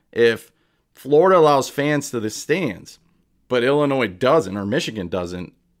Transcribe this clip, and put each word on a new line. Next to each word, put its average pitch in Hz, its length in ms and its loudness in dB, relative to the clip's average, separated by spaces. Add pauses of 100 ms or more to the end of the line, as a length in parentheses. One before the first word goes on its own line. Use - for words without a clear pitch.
(120)
If 117 400 0 (400)
Florida 170 460 4
allows 143 320 4
fans 143 400 -2
to 120 100 -4
the 107 80 -4
stands, 139 680 -6 (500)
but 123 160 0
Illinois 135 440 0
doesn't 104 500 0
or 101 80 -8
Michigan 107 420 -6
doesn't, 90 460 -8 (260)